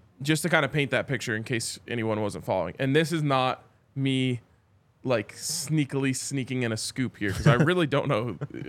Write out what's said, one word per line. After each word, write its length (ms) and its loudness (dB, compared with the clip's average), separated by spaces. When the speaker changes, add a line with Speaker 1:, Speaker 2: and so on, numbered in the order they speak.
Speaker 1:
just 200 0
to 60 0
kinda 200 2
paint 220 0
that 160 0
picture 300 -2
in 80 -4
case 340 -4
anyone 320 0
wasn't 240 -4
following, 340 0
and 160 2
this 180 4
is 100 0
not 420 0
me, 460 0
like, 300 -2
sneakily 800 -2
sneaking 500 -4
in 80 0
a 40 -2
scoop 400 -4
here, 160 -2
'cause 140 0
I 80 8
Speaker 2:
<laughs> 160 4
Speaker 1:
really 160 2
don't 220 0
know, 280 0